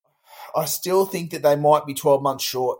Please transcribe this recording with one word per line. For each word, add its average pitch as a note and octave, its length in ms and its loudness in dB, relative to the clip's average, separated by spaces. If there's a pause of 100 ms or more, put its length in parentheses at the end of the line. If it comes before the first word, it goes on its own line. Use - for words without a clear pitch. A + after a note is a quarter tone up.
(560)
I D#3 100 0
still F#3+ 400 0
think E3+ 260 -6
that D#3 100 -8
they D3 140 4
might D3 300 4
be C#3+ 80 -10
twelve C#3 280 2
months C3+ 220 -4
short. B2+ 360 -2